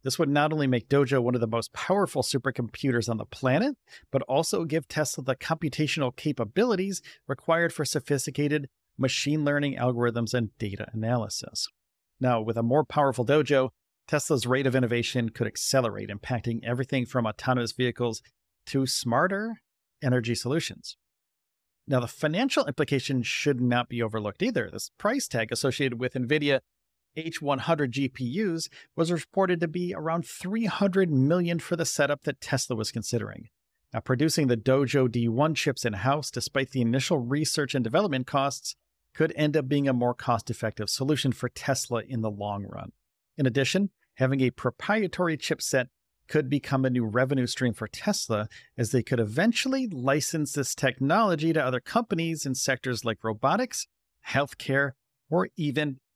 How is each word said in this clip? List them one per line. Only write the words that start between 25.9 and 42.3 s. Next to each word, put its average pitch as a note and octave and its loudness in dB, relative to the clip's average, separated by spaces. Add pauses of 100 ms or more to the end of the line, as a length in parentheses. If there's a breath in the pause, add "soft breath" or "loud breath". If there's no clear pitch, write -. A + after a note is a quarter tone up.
with B2 -4
nvidia C#3 2 (560)
H D#3+ -8
one C#3 0
hundred D3 0
G C3+ -2
P C3 -8
Us E3 -2 (260 loud breath)
was E3 0
reported F3+ 0
to E3+ 0
be F3+ -4
around D#3+ -4
three G#3+ -4
hundred F#3 2
million E3+ 4
for - -4
the D#3+ -2
setup C#3+ 0
that D3 -4
Tesla - -2
was G#2+ -4
considering. A2 -4 (460)
Now, A2+ -2
producing C#3+ 2
the A#2+ 4
Dojo C3 4
D A#2 0
one C#3+ 2
chips - -2
in-house, B2 0
despite C3+ -4
the B2+ 0
initial C3 2
research C#3 0
and C3 2
development C3 0
costs, - -2 (380)
could D#3 2
end D3+ 2
up C#3 2
being C#3+ 2
a C3 4
more B2 2
cost-effective A2 -2
solution C3+ 0
for B2 -4
Tesla - -4
in A#2+ -6
the A2 -2